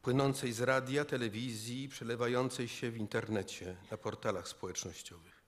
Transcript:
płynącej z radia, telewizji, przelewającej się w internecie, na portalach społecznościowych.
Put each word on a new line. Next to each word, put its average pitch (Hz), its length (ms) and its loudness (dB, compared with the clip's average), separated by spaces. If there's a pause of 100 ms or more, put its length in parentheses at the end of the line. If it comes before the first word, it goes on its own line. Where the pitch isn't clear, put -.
płynącej 135 520 4
z 110 80 -2
radia, 131 440 4
telewizji, 120 840 -2
przelewającej 123 760 2
się 117 240 -2
w 113 60 -6
internecie, 104 800 -2 (140)
na 107 60 -6
portalach 104 500 -2
społecznościowych. - 1000 -8